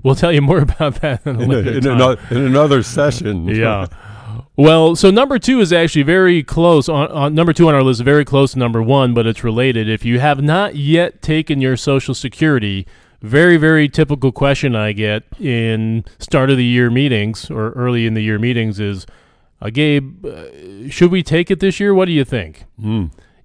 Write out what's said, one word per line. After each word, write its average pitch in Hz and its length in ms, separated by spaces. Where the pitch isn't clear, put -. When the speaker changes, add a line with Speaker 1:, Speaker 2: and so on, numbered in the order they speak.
Speaker 1:
We'll 131 120
tell 175 160
you 147 120
more 156 160
about 147 420
that 139 260
in 135 100
a 113 40
Speaker 2:
In 123 100
a, 139 40
Speaker 1:
later 113 240
Speaker 2:
in - 40
Speaker 1:
time. 127 200
Speaker 2:
ano-, 127 140
in 117 140
another 139 380
session. 123 640
Speaker 1:
Yeah. 107 380
Well, 160 380
so 190 160
number 254 280
two 254 220
is 165 120
actually 165 300
very 175 400
close. 165 460
On, 151 220
on, 147 240
number 165 200
two 170 140
on 147 60
our 135 80
list 127 180
is 120 40
very 147 220
close 135 260
to 135 60
number 117 240
one, 127 320
but 117 120
it's 113 160
related. 117 460
If 110 160
you 120 160
have 143 220
not 170 340
yet 156 460
taken 156 400
your 131 160
Social 135 360
Security, 110 720
very, 160 340
very 156 320
typical 139 440
question 139 440
I 107 160
get 107 320
in 113 640
start 135 320
of 135 80
the 123 60
year 123 260
meetings 117 600
or 110 220
early 123 340
in 110 60
the 110 100
year 107 160
meetings 110 420
is, 101 260
uh, 104 60
"Gabe, 143 560
uh, 80 200
should 175 220
we 185 120
take 165 280
it 185 100
this 190 200
year? 202 140
What 185 120
do 175 60
you 143 120
think?" 82 400
Speaker 2:
Hmm. 107 260